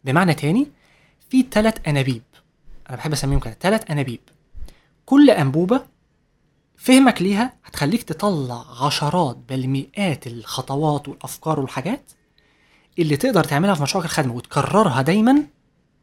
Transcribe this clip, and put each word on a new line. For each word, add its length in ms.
بمعنى 300
تاني، 320
في 120
تلات 460
أنابيب، 340
أنا 80
بحب 160
أسميهم 280
كده، 140
تلات 360
أنابيب. 300
كل 240
أنبوبة 560
فهمك 460
ليها 300
هتخليك 380
تطلع 800
عشرات 520
بل 200
مئات 580
الخطوات 840
والأفكار 520
والحاجات 520
اللي 180
تقدر 280
تعملها 300
في 80
مشروعك 240
الخدمي 260
وتكررها 720
دايمًا، 440